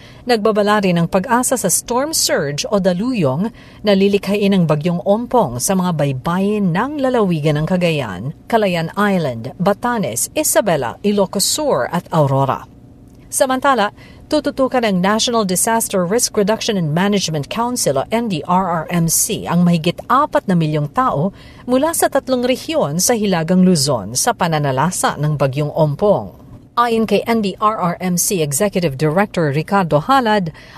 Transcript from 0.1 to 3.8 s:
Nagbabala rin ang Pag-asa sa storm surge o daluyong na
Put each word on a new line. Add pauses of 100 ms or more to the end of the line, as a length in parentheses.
Nagbabala
rin
ang
Pag-asa
sa
storm
surge
o
daluyong (320)
na